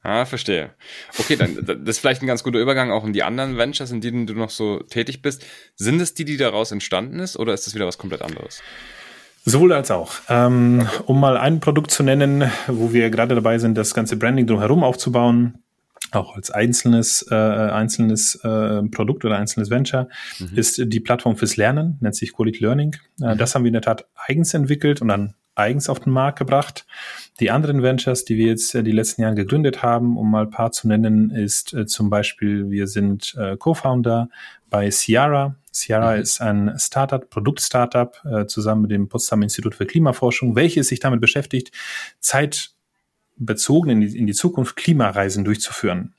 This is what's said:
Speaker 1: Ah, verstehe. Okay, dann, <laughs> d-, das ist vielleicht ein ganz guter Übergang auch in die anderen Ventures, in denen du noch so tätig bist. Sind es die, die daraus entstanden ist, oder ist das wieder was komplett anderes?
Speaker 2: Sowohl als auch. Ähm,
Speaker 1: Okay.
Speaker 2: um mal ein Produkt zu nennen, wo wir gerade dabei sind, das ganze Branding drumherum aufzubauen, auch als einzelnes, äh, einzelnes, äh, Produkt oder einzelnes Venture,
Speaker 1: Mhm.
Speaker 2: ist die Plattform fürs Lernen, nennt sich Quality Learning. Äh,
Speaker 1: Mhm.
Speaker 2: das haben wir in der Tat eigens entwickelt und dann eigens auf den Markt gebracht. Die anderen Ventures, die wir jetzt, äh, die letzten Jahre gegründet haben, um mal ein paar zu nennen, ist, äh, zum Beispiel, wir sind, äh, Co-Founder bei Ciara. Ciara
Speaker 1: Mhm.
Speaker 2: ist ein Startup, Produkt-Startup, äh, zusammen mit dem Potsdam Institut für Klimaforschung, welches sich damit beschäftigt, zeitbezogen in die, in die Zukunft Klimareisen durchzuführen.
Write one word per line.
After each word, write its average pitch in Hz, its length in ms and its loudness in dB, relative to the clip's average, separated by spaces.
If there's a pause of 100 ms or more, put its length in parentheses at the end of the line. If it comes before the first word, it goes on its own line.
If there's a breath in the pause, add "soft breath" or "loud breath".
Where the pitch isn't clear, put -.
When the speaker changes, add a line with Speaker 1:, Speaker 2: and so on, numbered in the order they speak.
Speaker 1:
Ah, 113 240 0
verstehe. 98 460 -4 (480 loud breath)
Okay, - 160 0
dann, 87 200 0
<laughs> - 80 -8
d-, - 120 -4
das 69 220 -6
ist - 20 -6
vielleicht 131 240 0
ein 131 40 -2
ganz 120 160 -2
guter 120 160 0
Übergang 127 300 0
auch 107 160 -2
in 107 80 -4
die 101 80 0
anderen 127 340 -4
Ventures, 123 360 -4
in 113 100 -6
denen 120 240 -4
du 107 80 -10
noch 110 160 -4
so 104 300 -4
tätig 123 420 -6
bist. 139 240 -6 (300 loud breath)
Sind 139 260 0
es 170 140 -4
die, 165 100 -6
die 147 120 -6
daraus 113 340 0
entstanden 104 480 -4
ist, 185 180 -8
oder 110 160 -2
ist - 140 -6
das 104 80 -10
wieder 104 100 -4
was 90 140 -6
komplett 90 240 -8
anderes? - 400 -12 (800 loud breath)
Speaker 2:
Sowohl 165 300 6
als 139 160 0
auch. 87 240 -2 (160)
Ähm, 123 540 6
Speaker 1:
Okay. - 240 -2
Speaker 2:
um 139 120 4
mal 135 160 6
ein 147 260 2
Produkt 156 280 2
zu - 140 2
nennen, 139 480 4 (160 loud breath)
wo 117 260 0
wir 117 160 2
gerade 117 240 0
dabei 113 240 2
sind, 113 180 2
das 107 200 -2
ganze 113 200 -2
Branding 117 300 2
drumherum 110 380 2
aufzubauen, 120 720 2 (560)
auch 98 240 -4
als - 160 -12
einzelnes, 117 800 2
äh, 117 40 2
einzelnes, 110 1080 0
äh, 107 400 0
Produkt 107 420 -4
oder 104 140 0
einzelnes 104 320 -4
Venture, 131 380 0 (280 loud breath)
Speaker 1:
Mhm. 90 180 -10
Speaker 2:
ist 113 300 0
die 113 140 0
Plattform 117 380 0
fürs - 200 -2
Lernen, 143 440 2
nennt 107 140 0
sich - 180 -8
Quality 113 300 -2
Learning. 147 320 0 (240)
Äh, 117 140 0
Speaker 1:
Mhm. 107 60 0
Speaker 2:
das 131 160 0
haben 127 80 2
wir 120 60 4
in 113 40 0
der 113 80 0
Tat - 240 -2 (100)
eigens 165 380 -2
entwickelt 147 480 0
und 117 60 0
dann 101 260 0 (220)
eigens 120 340 0
auf 135 100 -2
den 135 140 0
Markt 135 260 0
gebracht. 135 460 0 (540 loud breath)
Die 113 120 2
anderen 143 320 2
Ventures, 127 420 0
die 110 120 0
wir 113 100 4
jetzt, 113 260 0
äh, 117 100 0
die 110 100 0
letzten 110 280 0
Jahre 110 140 2
gegründet 131 480 0
haben, 120 340 2
um 107 140 0
mal 107 120 2
ein 107 60 -4
paar 117 220 -2
zu - 160 -4
nennen, 107 420 4
ist, 104 440 -4
äh, 113 120 -2
zum 104 240 -2
Beispiel, 101 600 -2
wir 101 180 -2
sind, 101 500 -2
äh, 98 200 -6
Co-Founder 120 720 0 (400 loud breath)
bei 101 200 0
Ciara. 139 680 2 (180)
Ciara 110 420 0
Speaker 1:
Mhm. 104 60 0
Speaker 2:
ist - 200 -4
ein 104 360 0
Startup, 135 520 -2
Produkt-Startup, 123 880 0 (100)
äh, 110 200 -2
zusammen 107 380 0
mit 104 80 0
dem 101 180 0
Potsdam 110 320 0
Institut 107 340 -2
für 98 100 -4
Klimaforschung, 131 720 2
welches 156 320 2
sich 127 120 -2
damit 127 220 0
beschäftigt, - 500 -2 (480 loud breath)
zeitbezogen - 1700 -2
in 107 100 6
die, 104 160 0
in 117 100 0
die 101 60 -2
Zukunft 139 420 -2
Klimareisen 101 720 2
durchzuführen. 101 720 -2